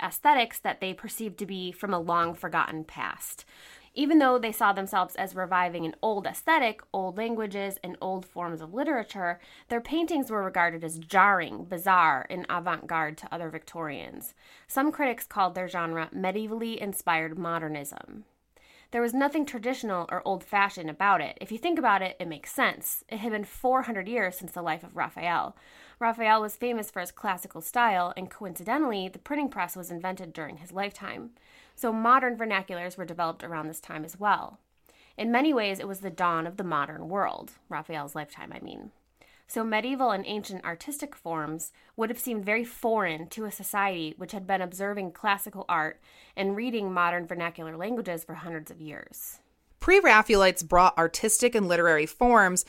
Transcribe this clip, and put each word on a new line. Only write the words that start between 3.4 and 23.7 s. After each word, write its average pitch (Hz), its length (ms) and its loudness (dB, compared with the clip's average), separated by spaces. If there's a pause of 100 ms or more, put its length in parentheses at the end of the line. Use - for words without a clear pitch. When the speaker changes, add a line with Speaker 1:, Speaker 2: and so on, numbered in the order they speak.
Speaker 1:
Even 302 220 6
though 254 180 8
they 226 140 0
saw 208 220 4
themselves 196 420 0
as 185 220 -4
reviving 180 500 0
an 160 160 -6
old 202 240 0
aesthetic, 233 560 0 (100)
old 185 240 -4
languages, 202 680 -4
and 180 160 -8
old 185 260 -4
forms 170 340 -8
of 160 140 -14
literature, 214 640 -2 (300)
their 233 120 -2
paintings 302 520 -2
were 208 100 0
regarded 170 400 0
as 165 160 -8
jarring, 175 640 4
bizarre, 175 640 4
and - 220 -6
avant-garde 160 680 -2
to - 140 -12
other 170 160 -6
Victorians. 151 840 -10 (320)
Some 277 240 2
critics 269 340 0
called 185 300 0
their 185 140 -4
genre 165 440 -4
medievally 214 640 -4
inspired 165 600 -2
modernism. 160 840 -6 (640)
There 233 120 0
was 233 120 0
nothing 285 300 4
traditional 226 640 -4
or 180 140 -4
old-fashioned 196 640 0
about 185 320 4
it. - 200 -6
If 190 100 -12
you 226 80 -6
think 349 220 0
about 202 220 6
it, 185 180 -4
it 170 80 -6
makes 151 240 -10
sense. - 560 -2
It 220 100 -8
had 214 140 -4
been 208 120 -2
four 254 380 2